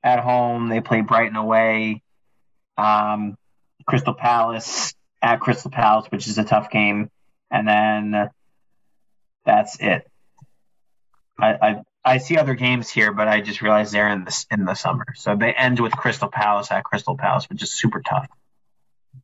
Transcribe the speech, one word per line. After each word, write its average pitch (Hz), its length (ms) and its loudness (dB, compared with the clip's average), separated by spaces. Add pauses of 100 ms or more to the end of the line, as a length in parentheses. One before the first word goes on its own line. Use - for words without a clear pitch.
at 123 160 4
home. 120 500 0
They 113 120 0
play 110 200 0
Brighton 110 360 2
away. 110 640 0 (760)
Um, 107 600 0 (500)
Crystal 135 260 0
Palace 117 800 -2 (280)
at 117 180 2
Crystal - 320 -2
Palace, 110 400 2
which 101 160 -6
is 107 100 -6
a 107 60 2
tough 107 260 0
game. 107 400 0 (400)
And 107 180 -2
then 107 600 2 (1160)
that's 107 340 2
it. 101 260 -2 (1300)
I, 107 140 4
I, 107 280 0 (240)
I 131 140 4
see 160 180 -2
other 135 160 2
games 123 360 0
here, 107 240 2
but 107 140 0
I 107 140 2
just 101 200 -8
realized 107 320 2
they're 104 160 2
in 98 160 -4
the, - 260 -8
in 101 140 0
the 92 100 -2
summer. - 300 -4 (100)
So 104 200 -2
they 113 180 0
end 123 260 2
with 113 140 -2
Crystal 107 340 -2
Palace 104 440 -2
at 98 120 -2
Crystal 135 340 -6
Palace, - 320 -2
which - 140 -10
is - 100 -8
super - 280 -2
tough. - 260 -4 (960)